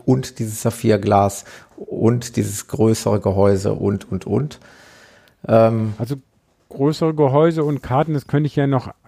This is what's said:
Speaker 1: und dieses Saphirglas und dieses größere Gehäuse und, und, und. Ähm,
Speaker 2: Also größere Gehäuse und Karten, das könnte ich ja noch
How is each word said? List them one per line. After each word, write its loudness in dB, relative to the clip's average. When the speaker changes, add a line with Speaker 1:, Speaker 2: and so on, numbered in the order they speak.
Speaker 1:
und 0
dieses -8
Saphirglas 0
und -2
dieses -6
größere 0
Gehäuse 0
und, -4
und, -8
und. -4
Ähm, 4
Speaker 2:
Also -6
größere 0
Gehäuse 2
und -2
Karten, -2
das -4
könnte 0
ich -4
ja 2
noch -2